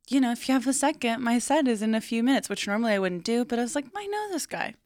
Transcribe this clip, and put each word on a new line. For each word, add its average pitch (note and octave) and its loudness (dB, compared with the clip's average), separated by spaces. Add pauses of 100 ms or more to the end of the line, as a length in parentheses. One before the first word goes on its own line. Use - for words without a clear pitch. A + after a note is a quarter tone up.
you C#4 2
know, A#3+ 4
if - -4
you C4 4
have C4 2
a C4+ 2
second, C4 0
my A#3+ 2
set C#4 2
is A3 0
in A3 2
a A3 0
few A3+ -2
minutes," B3+ 2
which - -4
normally G#3+ 2
I G3 2
wouldn't F3+ -2
do, A#3 0
but A#3+ -2
I - 0
was A#3+ -4
like, D4 -2 (100)
"I G4+ -8
know G#4 -4
this E4 -4
guy. - -6 (120)